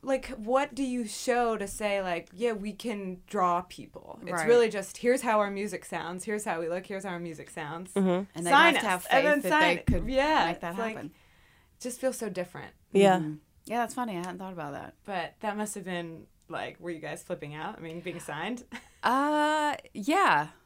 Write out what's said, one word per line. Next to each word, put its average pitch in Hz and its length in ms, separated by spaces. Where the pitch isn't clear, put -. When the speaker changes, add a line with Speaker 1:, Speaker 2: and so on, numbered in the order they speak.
Speaker 1:
like, 262 280
what 254 440
do 269 80
you 247 240
show 233 520
to 196 100
say, 202 340
like, 175 300
"Yeah, 226 200
we 208 200
can 196 540
draw 180 360
people"? - 600
It's - 100
Speaker 2:
Right. 165 160
Speaker 1:
really 233 220
just, 196 260
"Here's 247 260
how 220 180
our 202 100
music 196 340
sounds, 175 400
here's 208 220
how 175 140
we 170 100
look, 185 160
here's 190 180
how 196 60
our 175 100
music 156 300
sounds." 160 420
Speaker 3:
Mm-hmm. 190 320
Speaker 2:
And 170 120
they'd 175 40
Speaker 1:
Sign 302 260
Speaker 2:
have 196 60
to 226 60
Speaker 1:
us. - 20
Speaker 2:
have 180 200
Speaker 1:
And 269 160
then 294 160
Speaker 2:
faith - 80
that 302 100
Speaker 1:
sign - 0
Speaker 2:
they - 60
Speaker 1:
it. - 60
Speaker 2:
could 220 220
Speaker 1:
Yeah, 269 380
Speaker 2:
make 170 140
that 170 100
Speaker 1:
it's 180 80
like, 226 180
Speaker 2:
happen. 147 140
Speaker 1:
just 247 220
feels 262 160
so 220 140
different. 180 420
Speaker 3:
Yeah. 196 260
Speaker 2:
Mm-hmm. 151 160
Yeah, 220 140
that's 233 140
funny. 240 200
I 170 60
hadn't 180 180
thought 190 160
about 147 180
that. - 220
Speaker 1:
But 180 360
that 208 180
must 214 160
have 196 100
been, 170 420
like, 120 320
were 175 100
you 160 100
guys 151 220
flipping 151 320
out? 156 240
I - 20
mean, 165 200
being 175 200
signed? 180 520
<laughs> - 20
Speaker 2:
Uh, 302 720
yeah. 208 540